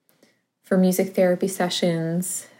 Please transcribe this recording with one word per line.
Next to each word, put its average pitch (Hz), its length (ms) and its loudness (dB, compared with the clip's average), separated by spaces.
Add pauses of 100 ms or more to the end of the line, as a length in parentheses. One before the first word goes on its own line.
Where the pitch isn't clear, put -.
(640)
for - 140 0
music 185 380 2
therapy 185 340 2
sessions. 175 1000 -2 (140)